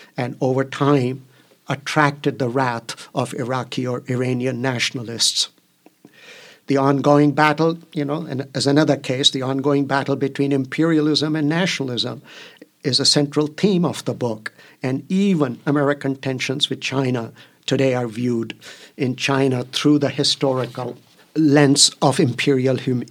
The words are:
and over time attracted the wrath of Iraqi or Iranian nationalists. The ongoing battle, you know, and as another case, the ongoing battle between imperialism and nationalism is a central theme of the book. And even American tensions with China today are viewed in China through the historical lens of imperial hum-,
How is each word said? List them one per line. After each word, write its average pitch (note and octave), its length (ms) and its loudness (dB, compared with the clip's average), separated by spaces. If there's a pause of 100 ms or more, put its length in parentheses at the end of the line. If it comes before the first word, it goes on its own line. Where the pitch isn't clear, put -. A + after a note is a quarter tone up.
(180)
and B2 240 -4
over C3 240 0
time C3+ 560 0 (480)
attracted C#3+ 680 0
the B2+ 100 -2
wrath A#2+ 640 -4
of B2+ 200 -2
Iraqi B2+ 520 -4
or B2 220 -6
Iranian B2+ 520 -2
nationalists. A#2 880 -2 (1200)
The C3+ 80 2
ongoing C#3+ 560 4
battle, D3+ 460 2 (160)
you D3 100 -4
know, D3+ 220 -6
and C3+ 280 -8
as B2+ 140 0
another C#3+ 300 4
case, C3+ 340 0
the C3+ 100 -4
ongoing C3+ 440 0
battle C3+ 320 0
between C#3 340 -2
imperialism D3+ 880 0
and D3+ 100 0
nationalism C3 760 -4 (640)
is B2+ 160 0
a C3+ 60 0
central D3 420 2
theme F3 380 2
of B2 180 -4
the B2 100 -4
book. A#2 380 -6 (300)
And C3+ 280 -4
even F#3 560 2
American C#3+ 500 0
tensions C3 540 -4
with - 120 -8
China B2+ 500 -2 (340)
today C3 280 2
are B2 140 -2
viewed A#2 480 -4 (420)
in B2+ 180 -2
China C3 560 0
through D3 280 2
the C#3 100 0
historical B2+ 880 -2 (380)
lens C#3+ 560 4 (100)
of C#3 180 4
imperial C3 580 2
hum-, B2+ 340 -4